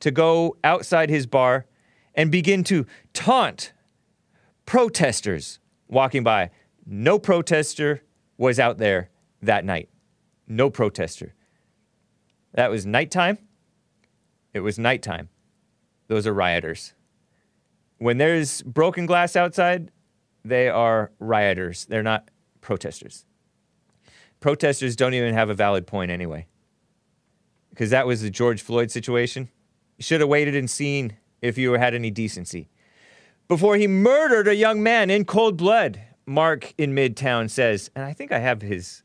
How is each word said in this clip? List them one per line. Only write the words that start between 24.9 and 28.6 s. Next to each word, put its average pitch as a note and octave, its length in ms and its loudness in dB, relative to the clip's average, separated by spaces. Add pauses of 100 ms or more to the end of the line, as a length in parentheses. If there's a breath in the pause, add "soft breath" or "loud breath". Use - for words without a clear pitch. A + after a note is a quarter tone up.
don't B2+ 200 0
even A#2+ 200 0
have A2+ 140 2
a G#2 60 -2
valid G2+ 320 0
point F#2 240 -6
anyway. E2+ 360 -8 (1300)
'Cause A2 160 -2
that B2+ 160 2
was A#2 160 -2
the G#2+ 80 -4
George A#2+ 320 -2